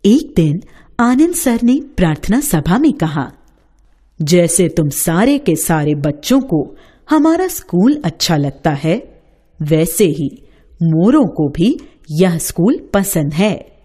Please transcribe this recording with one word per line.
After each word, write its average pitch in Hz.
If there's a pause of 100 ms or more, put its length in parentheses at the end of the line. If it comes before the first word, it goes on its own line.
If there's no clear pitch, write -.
एक 240
दिन 160 (380)
आनंद 262
सर 233
ने 254 (180)
प्रार्थना 180
सभा 170
में 294
कहा, 151 (920)
"जैसे 170
तुम 156
सारे 208
के 185
सारे 151
बच्चों 147
को 175 (340)
हमारा 320
स्कूल 277
अच्छा 160
लगता 143
है, 160 (400)
वैसे 160
ही 147 (400)
मोरों 185
को 151
भी 202 (320)
यह 170
स्कूल -
पसंद 170
है। 185